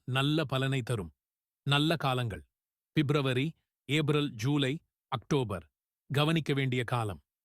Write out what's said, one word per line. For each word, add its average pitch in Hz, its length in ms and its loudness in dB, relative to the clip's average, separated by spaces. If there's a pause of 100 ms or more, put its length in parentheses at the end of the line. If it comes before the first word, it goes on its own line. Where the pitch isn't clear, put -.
நல்ல 139 400 0
பலனை 135 380 0
தரும். 107 320 -4 (500)
நல்ல 147 320 2
காலங்கள். 123 500 -4 (460)
பிப்ரவரி, 139 640 0 (300)
ஏப்ரல், 147 460 0
ஜூலை, 135 520 0 (240)
அக்டோபர். 110 640 -2 (420)
கவனிக்க 151 400 2
வேண்டிய 131 300 0
காலம். 110 400 -4 (220)